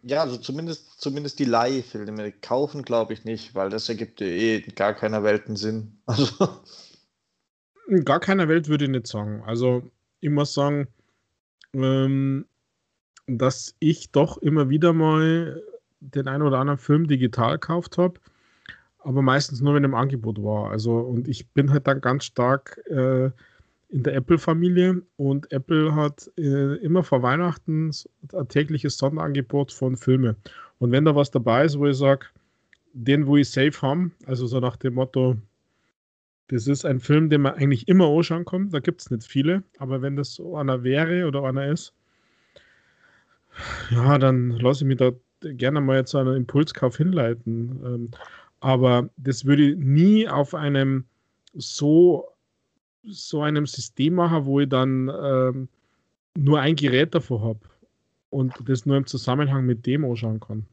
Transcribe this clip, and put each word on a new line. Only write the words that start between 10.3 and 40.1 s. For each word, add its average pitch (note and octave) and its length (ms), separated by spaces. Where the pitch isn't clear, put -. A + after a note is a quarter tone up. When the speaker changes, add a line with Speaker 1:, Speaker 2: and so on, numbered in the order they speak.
Speaker 2:
sagen, C#3+ 340
ähm, C3+ 720
dass B2+ 540
ich - 320
doch D3 260
immer D3 320
wieder D#3+ 240
mal D#3+ 680
den C3+ 300
einen C#3+ 140
oder C3+ 160
anderen C#3 200
Film D#3 280
digital B2+ 460
gekauft E3 440
hab, F3 240
aber C3+ 220
meistens C3+ 380
nur, C#3+ 140
wenn C#3+ 100
im C3+ 120
Angebot A2+ 460
war. G#2 300
Also, A2+ 280
und B2 280
ich - 220
bin C#3 220
halt C#3 160
dann C#3 120
ganz C3+ 260
stark, - 640
äh, C3 440
in C#3+ 140
der C#3 120
Apple-Familie F3 840
und C#3 380
Apple D#3 420
hat, D3 420
äh, C#3 460
immer F3 200
vor C3 180
Weihnachten D#3 680
s-, - 200
ein D3 160
tägliches D3 480
Sonderangebot C#3+ 720
von C3 240
Filme. B2+ 400
Und A#2+ 120
wenn C#3 140
da D3+ 100
was C#3+ 160
dabei B2 320
ist, D3 160
wo C#3+ 60
ich C#3 120
sag, C#3 360
den, C#3 360
wo C#3+ 100
ich C#3 120
safe C#3+ 320
haben, E3 320
also B2+ 200
so B2 140
nach B2+ 160
dem B2 200
Motto, B2+ 420
das A#2+ 180
ist C#3 180
ein C3+ 140
Film, D3+ 300
den D3 120
man C3+ 140
eigentlich C#3 320
immer F#3 220
anschauen E3 340
kann, F#3+ 280
da D3+ 80
gibt's - 300
nicht A#2 140
viele, E3 400
aber C3 220
wenn C#3 160